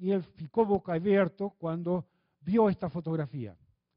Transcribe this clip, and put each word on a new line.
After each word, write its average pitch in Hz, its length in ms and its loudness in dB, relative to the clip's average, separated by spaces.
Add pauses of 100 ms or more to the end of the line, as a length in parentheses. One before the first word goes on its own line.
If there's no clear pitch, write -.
y 185 100 -2
él 190 120 0 (140)
ficó 220 280 0
boca 196 280 0
abierto 196 680 0
cuando 170 480 -4 (340)
vio 202 300 4
esta 180 180 -4
fotografía. 147 640 -6 (420)